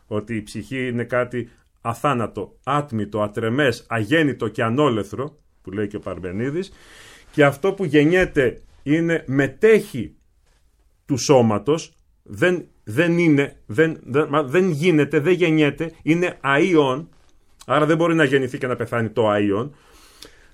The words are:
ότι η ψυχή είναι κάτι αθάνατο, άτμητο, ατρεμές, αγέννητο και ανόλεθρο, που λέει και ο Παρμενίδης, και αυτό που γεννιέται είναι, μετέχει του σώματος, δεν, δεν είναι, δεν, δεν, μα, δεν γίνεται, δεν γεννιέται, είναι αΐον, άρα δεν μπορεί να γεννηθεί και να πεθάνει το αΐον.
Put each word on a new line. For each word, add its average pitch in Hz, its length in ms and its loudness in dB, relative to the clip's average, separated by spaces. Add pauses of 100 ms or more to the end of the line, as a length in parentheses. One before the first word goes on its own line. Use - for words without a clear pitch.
ότι 107 280 -6
η 104 80 -6
ψυχή 127 440 -10
είναι 120 160 -4
κάτι 120 460 -4 (320)
αθάνατο, 117 840 -4
άτμητο, 113 580 -4
ατρεμές, 117 680 -2
αγέννητο 120 580 0
και 117 160 -4
ανόλεθρο, 117 760 -2 (240)
που 92 100 -16
λέει 104 160 -4
και 104 80 -10
ο 98 40 -8
Παρμενίδης, 104 720 -8 (600)
και 147 140 4
αυτό 143 280 0
που 196 120 -4
γεννιέται 151 760 2 (220)
είναι, 165 440 0
μετέχει 139 840 0 (920)
του 143 120 -2
σώματος, 123 760 2 (300)
δεν, 165 420 -2 (180)
δεν 170 340 0
είναι, 147 380 2 (100)
δεν, 156 380 0
δεν, 135 260 -2
μα, 147 140 0
δεν 180 280 2
γίνεται, 151 480 2
δεν 165 140 2
γεννιέται, 156 580 0 (120)
είναι 170 400 0
αΐον, 147 600 2 (600)
άρα 143 200 2
δεν 156 120 2
μπορεί 165 180 2
να 160 80 4
γεννηθεί 131 340 0
και 131 100 -6
να 123 80 -4
πεθάνει 117 340 -4
το 110 220 0
αΐον. 104 380 0 (840)